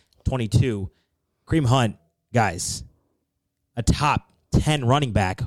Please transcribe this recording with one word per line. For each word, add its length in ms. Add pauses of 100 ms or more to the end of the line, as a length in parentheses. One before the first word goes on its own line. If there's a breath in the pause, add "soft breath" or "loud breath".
(240 soft breath)
twenty-two. 680 (580)
Kareem 180
Hunt, 320 (360)
guys, 500 (920)
a 80
top 480 (200)
ten 340
running 260
back 360